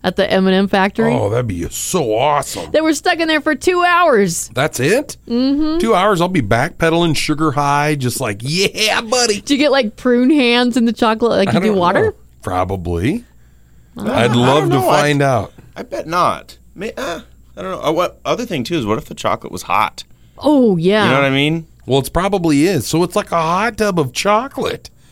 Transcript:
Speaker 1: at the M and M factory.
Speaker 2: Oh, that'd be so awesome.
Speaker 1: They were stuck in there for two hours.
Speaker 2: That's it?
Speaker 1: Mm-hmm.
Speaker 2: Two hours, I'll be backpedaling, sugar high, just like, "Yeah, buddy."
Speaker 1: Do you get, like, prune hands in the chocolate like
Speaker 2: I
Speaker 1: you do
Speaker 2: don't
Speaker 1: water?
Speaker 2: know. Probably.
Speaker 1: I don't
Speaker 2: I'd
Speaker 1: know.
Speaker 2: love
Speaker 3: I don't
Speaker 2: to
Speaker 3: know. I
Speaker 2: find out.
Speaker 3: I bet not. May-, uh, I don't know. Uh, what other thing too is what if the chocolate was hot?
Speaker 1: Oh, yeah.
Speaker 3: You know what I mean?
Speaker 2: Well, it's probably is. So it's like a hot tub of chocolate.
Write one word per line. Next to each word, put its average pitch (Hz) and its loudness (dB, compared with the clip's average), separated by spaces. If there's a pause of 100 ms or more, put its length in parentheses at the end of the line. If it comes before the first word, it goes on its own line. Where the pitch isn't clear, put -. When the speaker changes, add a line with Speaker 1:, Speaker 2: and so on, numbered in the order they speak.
Speaker 1:
at 180 -2
the 196 0
M 190 2
and 190 4
M 196 2
factory. 202 0
Speaker 2:
Oh, 110 0
that'd 117 -2
be 87 -6
so 131 -2
awesome. 139 0
Speaker 1:
They 302 2
were 320 2
stuck 339 -2
in 320 0
there 311 2
for 302 0
two 359 0
hours. 311 2
Speaker 2:
That's 135 -2
it? 208 0 (100)
Speaker 1:
Mm-hmm. 277 0
Speaker 2:
Two 226 2
hours, 190 2
I'll 175 0
be 185 0
backpedaling, 160 0
sugar 151 -2
high, 147 0
just 123 -4
like, 107 -6
"Yeah, 185 -2
buddy." 226 0
Speaker 1:
Do - -2
you 269 2
get, 285 2
like, 262 0
prune 247 2
hands 240 2
in 240 2
the 233 2
chocolate 226 0
like 190 2
Speaker 2:
I - 0
Speaker 1:
you 175 2
do 208 0
Speaker 2:
don't 202 2
Speaker 1:
water? 190 2
Speaker 2:
know. 415 -2 (280)
Probably. 92 -2 (760)
Speaker 1:
I 104 -10
don't - -2
Speaker 2:
I'd 120 2
Speaker 1:
know. 123 2
Speaker 2:
love 127 4
Speaker 3:
I 143 4
don't 151 0
Speaker 2:
to 139 2
Speaker 3:
know. - 0
I - 4
Speaker 2:
find 147 2
out. 127 0 (240)
Speaker 3:
I 190 -12
bet - -10
not. 156 -2 (180)
May-, 202 -10
uh, 247 -8 (340)
I - -14
don't 185 -8
know. 175 -8
Uh, 156 0
what - -2
other 196 -2
thing 139 -6
too 170 -4
is 127 -2
what 104 0
if 151 -10
the - -16
chocolate - -4
was 92 -10
hot? 98 -2 (340)
Speaker 1:
Oh, 254 4
yeah. 190 2
Speaker 3:
You 165 2
know 135 2
what 139 2
I 135 0
mean? 151 0 (200)
Speaker 2:
Well, 131 2
it's 131 -6
probably 170 0
is. 180 0
So 165 0
it's - -4
like - -2
a 170 0
hot 190 -2
tub 202 0
of 131 -2
chocolate. 220 -2 (220)